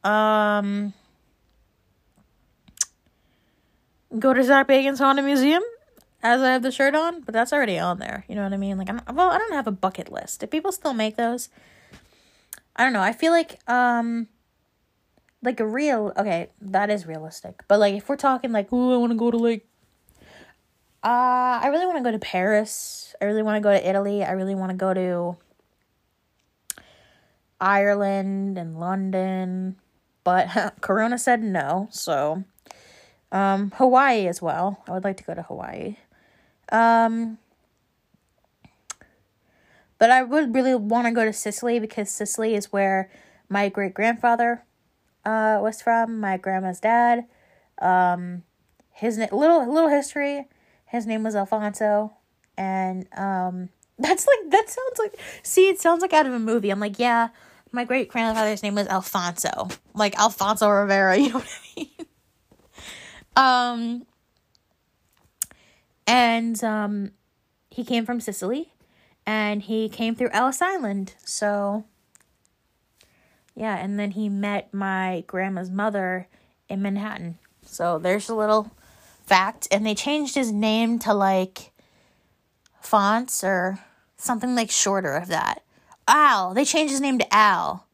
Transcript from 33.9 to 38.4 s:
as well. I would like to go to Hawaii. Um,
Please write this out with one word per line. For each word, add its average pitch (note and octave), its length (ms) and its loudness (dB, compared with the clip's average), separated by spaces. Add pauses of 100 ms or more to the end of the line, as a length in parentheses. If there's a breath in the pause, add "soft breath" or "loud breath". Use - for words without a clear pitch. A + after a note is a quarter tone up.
as F3 140 -6
well. F3 460 -4
I - 60 -8
would F#3 100 -6
like G3 140 -2
to - 60 -20
go E3 120 -10
to E3+ 80 -12
Hawaii. - 540 -12 (760 soft breath)
Um, A3+ 640 2 (2500 soft breath)